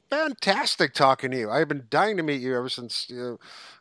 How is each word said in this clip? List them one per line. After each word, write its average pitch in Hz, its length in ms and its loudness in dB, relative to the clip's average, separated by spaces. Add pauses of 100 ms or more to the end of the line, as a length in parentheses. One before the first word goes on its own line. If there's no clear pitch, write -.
(100)
fantastic 254 840 0
talking 135 380 4
to 131 80 -2
you. 107 120 -2
I've 147 180 2
been 143 200 -6
dying 196 300 2
to 170 40 0
meet 143 200 -2
you 127 120 0
ever 123 140 -2
since, - 400 -8
you 123 80 -12
know, 120 240 -8 (400)